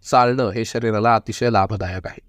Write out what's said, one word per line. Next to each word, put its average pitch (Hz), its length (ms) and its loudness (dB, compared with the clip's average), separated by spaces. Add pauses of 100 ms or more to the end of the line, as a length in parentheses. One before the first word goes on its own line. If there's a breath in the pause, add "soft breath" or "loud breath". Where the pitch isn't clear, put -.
(100)
चालणं 123 400 4
हे 113 140 -4
शरीराला 113 500 0
अतिशय 117 360 -2
लाभदायक 95 560 -2
आहे. - 220 -14